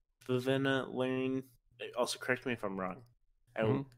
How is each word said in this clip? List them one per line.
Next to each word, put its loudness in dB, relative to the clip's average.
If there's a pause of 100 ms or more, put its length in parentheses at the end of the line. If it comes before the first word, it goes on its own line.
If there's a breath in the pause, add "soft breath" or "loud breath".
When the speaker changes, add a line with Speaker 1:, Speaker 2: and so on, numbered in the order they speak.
(280)
Speaker 1:
Vivenna 2
learn. 0 (540)
Also, 0
correct -2
me 0
if -4
I'm -4
wrong. -4 (580)
I 0
will 4
Speaker 2:
Mm-hmm. 2 (160)